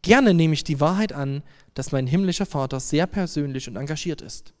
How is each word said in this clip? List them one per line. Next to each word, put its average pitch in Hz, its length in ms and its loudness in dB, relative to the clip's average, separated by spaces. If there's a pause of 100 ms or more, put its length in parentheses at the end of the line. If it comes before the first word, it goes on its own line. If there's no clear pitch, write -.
Gerne 226 320 6
nehme 160 220 4
ich - 80 -6
die 143 160 -2
Wahrheit 185 340 2
an, 139 300 -6 (320)
dass 135 160 -6
mein 131 160 -2
himmlischer 185 400 0
Vater 135 320 -4
sehr 151 260 0
persönlich 143 640 -4
und 107 60 -12
engagiert 147 460 -6
ist. - 380 -16